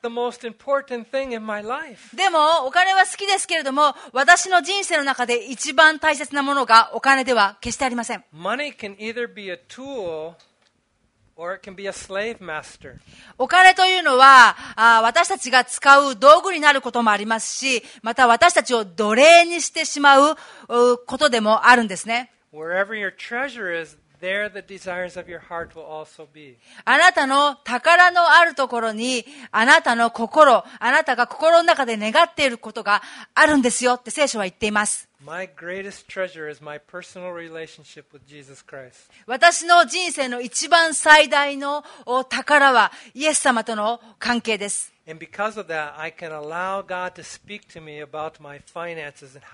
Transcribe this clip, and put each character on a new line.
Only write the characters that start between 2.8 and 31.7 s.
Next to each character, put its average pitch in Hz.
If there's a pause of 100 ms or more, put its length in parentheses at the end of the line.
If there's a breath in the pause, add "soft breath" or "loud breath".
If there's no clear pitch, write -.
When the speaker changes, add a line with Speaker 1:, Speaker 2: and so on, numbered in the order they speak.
Speaker 2:
は 370
好 -
き 403
で 392
す -
け 349
れ 302
ど 269
も、 285 (180 loud breath)
私 277
の 349
人 381
生 330
の 285
中 254
で 240
一 269
番 311
大 311
切 285
な 277
も 277
の 269
が 226
お 233
金 262
で 247
は 208
決 240
し -
て -
あ 262
り 240
ま 233
せ 233
ん。 190
Speaker 1:
Money 226
can 202
either 226
be 190
a 175 (100)
tool 175 (1000)
or 175
it 190
can 190
be 196
a 196
slave 202
master. 156 (380 soft breath)
Speaker 2:
お 262
金 370
と 370
い 370
う 349
の 269
は、 254 (200 loud breath)
あ 226
ー、 -
私 240
た 381
ち 247
が 247
使 277
う 277
道 277
具 381
に 320
な 294
る 269
こ 254
と 240
も 226
あ 202
り 208
ま 226
す -
し、 254 (200 loud breath)
ま 226
た 254
私 320
た 302
ち 247
を 226
奴 208
隷 339
に 339
し -
て 320
し -
ま 277
う、 294 (320 loud breath)
う、 240
こ 254
と 294
で 233
も 214
あ 240
る 240
ん 220
で 185
す -
ね。 233 (220)
Speaker 1:
Wherever 175
your 208
treasure 233
is, 165 (240)
there 196
the 202
desires 180
of 175
your 165
heart 170
will 156
also 156
be. 143 (260 soft breath)
Speaker 2:
あ 262
な 349
た 302
の 277
宝 339
の 349
あ 330
る 330
と 262
こ 240
ろ 226
に、 233 (260 loud breath)
あ 220
な 302
た 269
の 233
心、 233 (160 loud breath)
あ 226
な 302
た 254
が 240
心 330
の 339
中 294